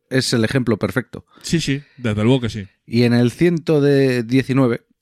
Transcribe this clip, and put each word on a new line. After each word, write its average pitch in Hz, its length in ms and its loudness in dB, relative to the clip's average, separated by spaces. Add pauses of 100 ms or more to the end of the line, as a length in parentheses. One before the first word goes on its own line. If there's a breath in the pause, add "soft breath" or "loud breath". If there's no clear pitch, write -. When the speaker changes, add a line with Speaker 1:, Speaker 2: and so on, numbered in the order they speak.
Speaker 1:
es 131 240 -2
el 117 120 2
ejemplo 117 340 0
perfecto. - 460 -6 (160 soft breath)
Speaker 2:
Sí, - 180 -2
sí, 143 240 -4 (140)
desde 107 260 -4
luego 127 180 2
que 117 80 -4
sí. 104 180 -10 (180)
Speaker 1:
Y 117 180 0
en 120 100 2
el 120 180 2
ciento 160 500 0
diecinueve 131 1040 0 (160)